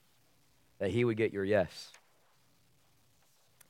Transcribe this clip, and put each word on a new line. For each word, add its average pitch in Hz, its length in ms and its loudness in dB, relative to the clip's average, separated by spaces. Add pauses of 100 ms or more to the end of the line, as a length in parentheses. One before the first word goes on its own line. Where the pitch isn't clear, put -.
(800)
That 101 100 0
he 117 140 2
would 117 120 0
get 110 160 0
your 98 120 -2
yes. 95 480 0 (1800)